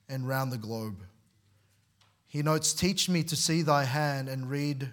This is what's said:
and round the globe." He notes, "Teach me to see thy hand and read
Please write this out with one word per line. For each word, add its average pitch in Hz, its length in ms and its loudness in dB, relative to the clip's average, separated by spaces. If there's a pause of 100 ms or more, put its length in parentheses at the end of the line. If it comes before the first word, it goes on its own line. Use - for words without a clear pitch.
and 131 220 -6
round 135 240 0
the 123 60 -6
globe." 107 440 -6 (1300)
He 147 140 -2
notes, 156 300 2
"Teach - 360 2
me 175 160 4
to 165 120 -2
see 165 260 2
thy 143 220 4
hand 135 440 0
and 131 220 -6
read 143 420 -2